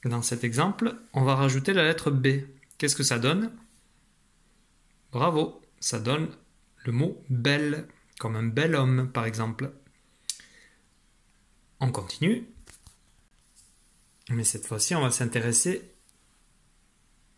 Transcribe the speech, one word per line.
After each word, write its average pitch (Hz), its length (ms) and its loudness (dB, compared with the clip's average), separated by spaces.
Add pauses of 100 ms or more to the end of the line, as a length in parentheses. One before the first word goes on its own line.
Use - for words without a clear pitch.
Dans 120 160 -2
cet 120 220 -4
exemple, 160 520 0 (180)
on 135 100 2
va 135 120 4
rajouter 135 380 2
la 185 100 4
lettre 160 280 2
B. 135 320 2 (340)
Qu'est-ce 143 180 0
que 139 80 -2
ça 127 160 2
donne? 175 320 2 (1600)
Bravo, 151 500 0 (180)
ça - 200 -4
donne 139 300 -2 (560)
le 123 60 -4
mot 143 380 0
belle, 143 580 0 (320)
comme 110 160 -4
un 110 80 -2
bel 139 320 2
homme, 127 360 2
par 113 140 -2
exemple. 113 460 -4 (2000)
On 127 120 0
continue. 175 560 -2 (1800)
Mais 117 140 0
cette 110 220 -2
fois-ci, 113 300 -2
on 160 60 2
va 127 100 2
s'intéresser 120 800 0 (1500)